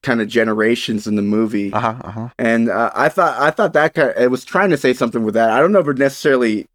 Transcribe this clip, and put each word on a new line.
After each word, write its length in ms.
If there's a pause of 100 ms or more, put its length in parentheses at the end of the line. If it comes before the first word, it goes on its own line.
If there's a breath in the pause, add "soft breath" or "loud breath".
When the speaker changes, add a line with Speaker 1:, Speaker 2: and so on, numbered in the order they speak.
Speaker 1:
kind 180
of 80
generations 800
in 80
the 60
movie. 500
Speaker 2:
Uh-huh, 320
uh-huh. 340
Speaker 1:
And, 320
uh, 240
I 140
thought, 320
I 120
thought 220
that 200
ki-, 280
it 80
was 140
trying 280
to 60
say 160
something 300
with 120
that. 160
I 100
don't 100
know 80
if 80
it 120
necessarily 760